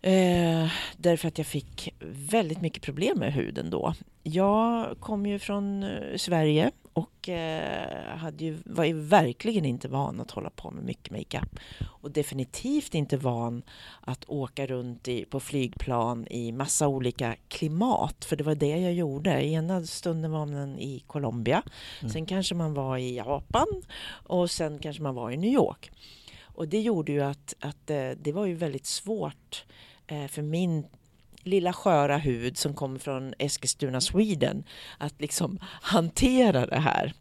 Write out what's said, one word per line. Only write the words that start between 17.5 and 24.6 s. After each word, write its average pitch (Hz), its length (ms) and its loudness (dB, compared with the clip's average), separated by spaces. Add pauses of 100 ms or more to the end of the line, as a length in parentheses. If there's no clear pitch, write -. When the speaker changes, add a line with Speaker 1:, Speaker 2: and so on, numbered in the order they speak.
Speaker 1:
För 160 100 0
det 147 80 -4
var 151 120 2
det 147 220 2
jag 180 160 2
gjorde. 147 520 2
Ena 160 400 0
stunden 160 460 -4
var 156 140 -2
man 143 340 -6
i 131 280 -8
Colombia, 131 560 0 (380)
Speaker 2:
Mm. 110 120 -6
Speaker 1:
sen 160 120 -4
kanske 185 300 0
man 160 180 0
var 131 240 0
i 127 180 -2
Japan 139 520 2 (420)
och 175 420 0
sen 151 280 -2